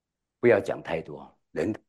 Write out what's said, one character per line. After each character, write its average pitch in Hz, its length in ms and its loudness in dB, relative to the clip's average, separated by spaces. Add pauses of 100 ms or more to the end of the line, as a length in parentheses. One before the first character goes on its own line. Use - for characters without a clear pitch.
(400)
不 120 60 4
要 107 140 8
讲 64 220 -8
太 80 180 -6
多， 71 360 -16 (160)
人 87 220 -2 (140)